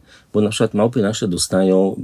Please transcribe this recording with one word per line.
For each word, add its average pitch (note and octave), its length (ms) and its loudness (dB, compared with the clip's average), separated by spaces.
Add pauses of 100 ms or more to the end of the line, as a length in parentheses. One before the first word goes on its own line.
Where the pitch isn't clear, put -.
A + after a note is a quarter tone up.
(340)
bo G#2 80 2
na G#2 80 0
przykład A2 240 -2
małpy A2+ 280 0
nasze G#2 260 -2
dostają, F#2+ 760 0